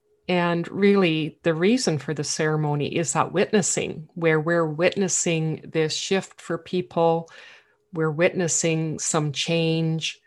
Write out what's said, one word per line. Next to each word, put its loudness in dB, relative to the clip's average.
And 0
really, 2
the 2
reason 2
for -6
the -4
ceremony 0
is -2
that 0
witnessing, 0
where 2
we're 0
witnessing 0
this 0
shift -4
for -6
people, 0
we're -2
witnessing 0
some -2
change, -2